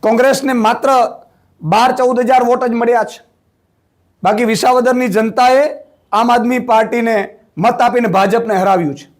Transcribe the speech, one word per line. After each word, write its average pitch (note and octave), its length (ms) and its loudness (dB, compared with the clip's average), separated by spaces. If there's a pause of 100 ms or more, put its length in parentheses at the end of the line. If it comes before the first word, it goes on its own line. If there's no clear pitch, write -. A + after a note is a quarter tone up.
કોંગ્રેસને C4 520 0
માત્ર A#3+ 360 0 (720)
બાર A3+ 300 2
ચૌદ B3+ 280 0
હજાર B3+ 240 2
વોટ B3 200 0
જ A#3+ 80 -2
મળ્યા A#3 320 0
છે. - 200 -16 (960)
બાકી G#3+ 220 0
વિસાવદરની B3+ 640 0
જનતાએ B3 760 0 (280)
આમ A3+ 180 0
આદમી A#3+ 280 0
પાર્ટીને A3+ 760 -2 (220)
મત A#3 220 0
આપીને A#3+ 280 0
ભાજપને G3+ 460 0
હરાવ્યું F#3 400 0
છે. - 140 -20 (120)